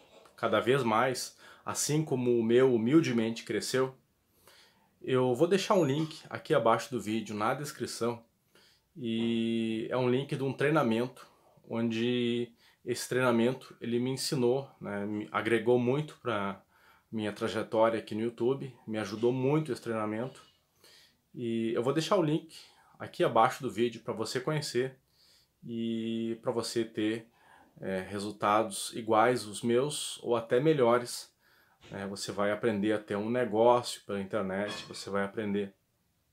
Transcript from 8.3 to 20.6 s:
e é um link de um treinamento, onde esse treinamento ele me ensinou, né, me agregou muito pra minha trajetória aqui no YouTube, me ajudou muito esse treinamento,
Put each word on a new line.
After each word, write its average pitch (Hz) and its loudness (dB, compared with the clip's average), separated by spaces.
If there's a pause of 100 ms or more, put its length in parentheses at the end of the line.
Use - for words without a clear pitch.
e 113 -2
é - -4
um 127 2
link 139 0
de 131 -4
um 135 -2
treinamento, 127 0 (440)
onde 120 -2 (320)
esse 120 -6
treinamento 123 2
ele 117 -2
me 127 -2
ensinou, 135 0 (120)
né, 101 -6
me 104 -6
agregou 110 2
muito 139 -2
pra 101 -4 (480)
minha 107 -4
trajetória 110 2
aqui - -10
no 107 -4
YouTube, 127 -2 (120)
me 110 -6
ajudou 107 0
muito 135 0
esse - -6
treinamento, 110 -6 (920)